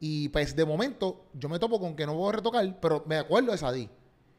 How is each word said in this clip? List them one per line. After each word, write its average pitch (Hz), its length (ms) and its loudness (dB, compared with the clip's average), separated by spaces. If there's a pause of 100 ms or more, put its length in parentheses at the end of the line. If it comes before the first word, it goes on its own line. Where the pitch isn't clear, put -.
Y, 151 280 -2
pues, 143 260 0
de 160 120 4
momento, 185 640 -2
yo 143 160 -8
me 170 100 -2
topo 226 220 0
con 170 160 -4
que 156 80 -2
no 151 100 -2
puedo 196 180 0
retocar, 214 480 0
pero 156 260 2
me 156 100 0
acuerdo 214 360 2
de 175 60 -2
Sadie. 127 300 -2 (500)